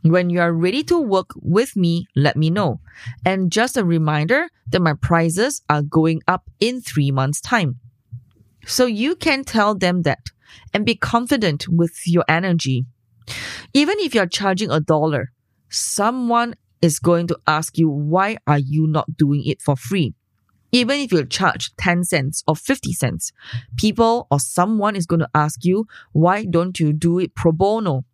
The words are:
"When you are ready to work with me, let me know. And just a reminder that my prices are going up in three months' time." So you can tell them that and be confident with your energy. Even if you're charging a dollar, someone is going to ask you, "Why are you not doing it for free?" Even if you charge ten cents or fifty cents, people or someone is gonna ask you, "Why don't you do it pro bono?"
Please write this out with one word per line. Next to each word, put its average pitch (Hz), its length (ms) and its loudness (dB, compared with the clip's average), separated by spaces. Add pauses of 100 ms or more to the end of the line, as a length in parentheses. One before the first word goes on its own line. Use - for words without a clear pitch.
"When 175 280 4
you 175 100 0
are 170 120 2
ready 180 320 0
to 349 140 2
work 196 380 0
with 220 400 0
me, 170 300 0 (100)
let 139 200 2
me 156 140 2
know. 170 300 -2 (440)
And 190 280 0
just 226 240 0
a 220 80 0
reminder 165 640 2 (220)
that 277 100 0
my 156 140 2
prices 170 760 0
are 147 140 2
going 160 440 2
up 185 220 -2 (120)
in 247 200 0
three 139 300 0
months' 135 300 -2
time." 156 380 -2 (880)
So 254 200 2
you 247 300 0
can 269 280 -2
tell 214 300 2
them 180 280 0
that - 280 -4 (420)
and 208 120 -2
be 226 100 2
confident 233 760 0
with 170 380 0
your 170 200 2
energy. 160 600 0 (880)
Even 294 260 2
if 320 140 -4
you're 202 120 2
charging 190 440 -2
a 156 100 0
dollar, 151 520 -2 (360)
someone 233 880 -2 (260)
is 160 200 2
going 170 260 2
to 175 200 -4
ask 156 300 -2
you, 160 120 2
"Why 160 580 0
are 147 120 4
you 147 280 0
not 156 300 -2
doing 143 280 2
it - 160 -4
for 139 160 0
free?" 135 380 -2 (560)
Even 247 300 2
if 269 120 -4
you 156 120 2
charge - 520 -4
ten 175 280 0
cents 147 420 -4
or 156 80 0
fifty - 380 -4
cents, - 400 -6 (440)
people 226 540 2
or 143 80 2
someone 208 560 0
is 175 120 -4
gonna 165 280 0
ask 151 300 0
you, 190 220 2 (260)
"Why 180 320 2
don't 180 340 0
you 151 140 2
do 165 260 0
it 180 160 -2
pro 165 180 2
bono?" 196 600 0